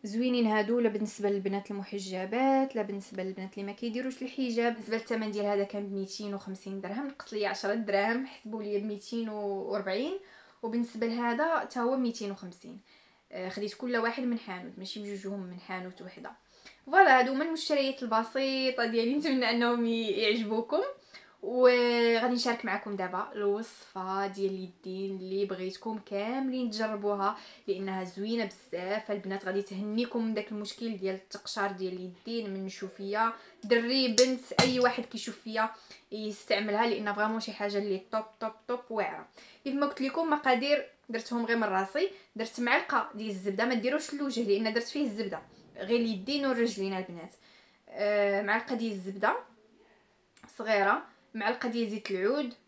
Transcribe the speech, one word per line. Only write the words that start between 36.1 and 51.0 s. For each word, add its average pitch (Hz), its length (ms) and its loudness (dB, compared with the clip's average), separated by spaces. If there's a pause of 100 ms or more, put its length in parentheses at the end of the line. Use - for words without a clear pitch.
يستعملها، 214 720 0
لان 208 260 0
فريمون 220 280 0
شي 220 120 -8
حاجه 202 260 -2
اللي 196 200 0 (140)
توب، 220 120 -2 (160)
توب، 220 120 -4 (160)
توب، 247 120 -4 (100)
واعره. 170 380 -4 (360)
كيف 269 100 -2
ما 285 120 2
قلت 285 140 -4
لكم، 311 300 0
مقادير 277 600 2 (180)
درتهم 233 380 -4
غير 233 100 2
من 226 80 2
راسي. 202 460 0 (260)
درت 226 240 -6
معلقه 240 540 2
ديال 220 160 -6
الزبده، 196 340 0
ما 254 100 2
ديروش 262 400 0
الوجه 269 280 -2
لان 214 320 2
درت 233 140 0
فيه 294 160 0
الزبده، 202 380 -4 (340)
غير 233 240 2
اليدين 233 460 0
والرجلين 226 500 0
البنات. 180 380 -8 (540)
آه، 202 540 2
معلقه 226 320 0
ديال 226 180 -2
الزبده 196 440 0 (1200)
صغيره، 214 440 4 (320)